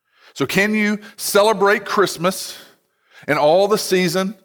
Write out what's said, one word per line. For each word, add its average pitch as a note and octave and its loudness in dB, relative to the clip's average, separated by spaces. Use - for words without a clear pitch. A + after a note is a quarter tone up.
So - -4
can G#3 0
you G#3 0
celebrate G3+ 2
Christmas - -4
and D3 0
all F3 4
the G#3 0
season F#3 -2